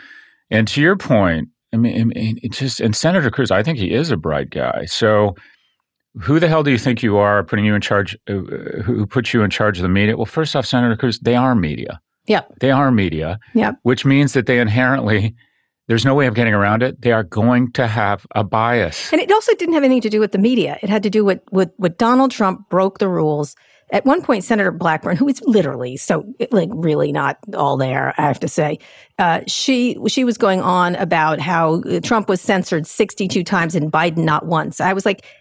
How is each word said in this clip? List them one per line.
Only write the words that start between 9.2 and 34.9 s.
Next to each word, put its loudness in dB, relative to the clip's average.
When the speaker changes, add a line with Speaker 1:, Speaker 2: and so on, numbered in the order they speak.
Speaker 1:
you 4
in 2
charge 0
of -4
the 0
media? 2
Well, -2
first -4
off, 0
Senator 0
Cruz, -2
they 2
are 2
media. -4
Speaker 2:
Yep. 0
Speaker 1:
They 2
are 4
media. 0
Speaker 2:
Yep. 0
Speaker 1:
Which 2
means 4
that 0
they 2
inherently, 2
there's 2
no 2
way 4
of 0
getting 2
around 2
it. -4
They 2
are 2
going 2
to 0
have -2
a 0
bias. -2
Speaker 2:
And 2
it -2
also 2
didn't -2
have 2
anything 4
to -2
do 0
with 0
the 0
media. 0
It -4
had 0
to 0
do 2
with, 2
with, 0
with -2
Donald 2
Trump -2
broke 0
the 0
rules. -2
At 0
one 4
point, -2
Senator 0
Blackburn, -2
who 0
is -4
literally 0
so, -2
like, 2
really 0
not -2
all 0
there, -2
I -2
have 0
to -6
say, -2
uh, 2
she, -2
she 0
was 0
going 2
on 0
about 0
how, 0
uh, -4
Trump -2
was 0
censored -2
sixty-two -4
times -2
and -2
Biden 0
not 0
once. -4
I 0